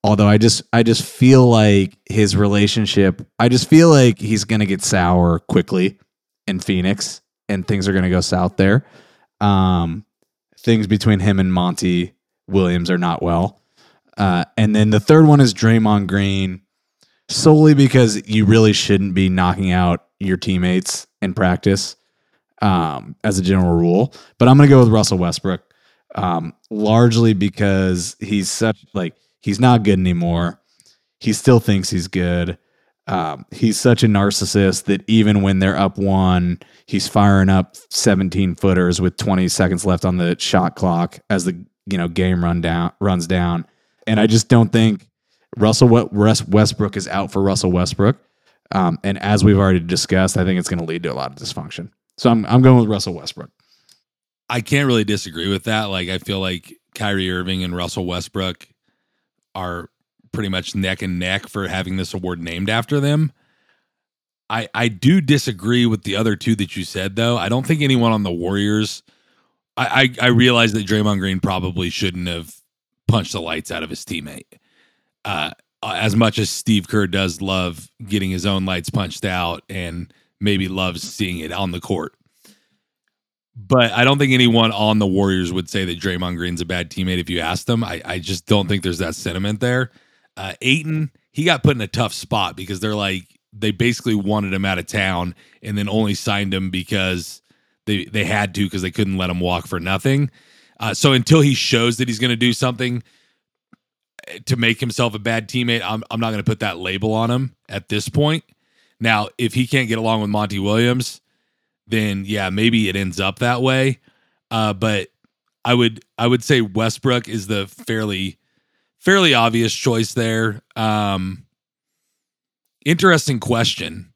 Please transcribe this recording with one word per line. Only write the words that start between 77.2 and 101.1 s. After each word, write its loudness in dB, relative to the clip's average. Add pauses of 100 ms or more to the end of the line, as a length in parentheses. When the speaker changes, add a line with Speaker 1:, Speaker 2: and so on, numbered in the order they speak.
Speaker 2:
love -6 (140)
getting -4
his -6
own -2
lights -6
punched -6
out -6
and -10 (280)
maybe 0
loves -6
seeing -8
it -12
on -6
the -8
court. -6 (1400)
But 0
I 0
don't 2
think 0
anyone 4
on 2
the 2
Warriors 0
would -8
say -4
that -8
Draymond -6
Green's -6
a -8
bad -8
teammate -6
if -10
you -6
asked -6
them. -2
I, -10
I -10
just -10
don't 2
think -2
there's -4
that -6
sentiment -6
there. -4 (440)
Uh, -12 (100)
Ayton, -2 (200)
he -6
got -2
put 0
in -8
a -6
tough -4
spot -6
because -12
they're -4
like, -8 (140)
they -4
basically -2
wanted -2
him -4
out -2
of -10
town -4 (260)
and -8
then -4
only 0
signed -4
him -4
because -6 (420)
they, -4
they -4
had -4
to -2
'cause -8
they -6
couldn't -4
let -4
him -4
walk -4
for -8
nothing. -2 (480)
Uh, -6
so 2